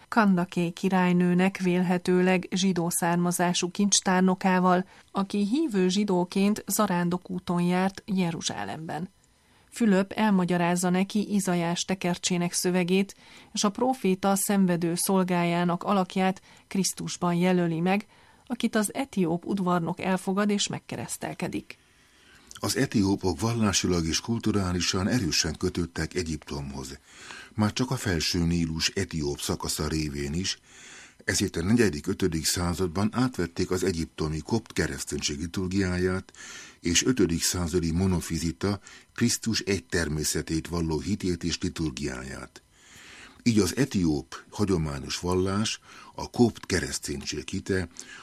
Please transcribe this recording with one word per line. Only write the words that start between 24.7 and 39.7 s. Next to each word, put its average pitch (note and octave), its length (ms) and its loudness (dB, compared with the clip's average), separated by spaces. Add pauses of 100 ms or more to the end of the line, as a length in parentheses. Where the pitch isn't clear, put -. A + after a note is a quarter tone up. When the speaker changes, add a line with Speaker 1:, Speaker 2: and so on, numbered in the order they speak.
Speaker 2:
erősen D#2+ 500 0
kötődtek E2 560 -4
Egyiptomhoz, C#2 840 -6 (540)
már G#2+ 200 0
csak B2+ 180 -2
a C3+ 40 -4
felső F2 480 0
Nílus E2 460 0
etióp D#2 500 -4
szakasza E2 480 -4
révén D2 460 -4
is, F#2 260 -4 (640)
ezért F2 320 0
a E2 80 -2
negyedik-, F#2+ 440 4
ötödik E2+ 380 0
században F2+ 680 0
átvették A2 600 -2
az F2+ 120 -2
egyiptomi D#2+ 560 -2
kopt - 340 -4
kereszténység C#2+ 640 -4
liturgiáját F#2 960 -2 (460)
és E2+ 260 0
ötödik F#2 380 2
századi E2+ 480 0
monofizita, E2+ 880 0 (340)
Krisztus A#2 460 0
egy F#2+ 260 -2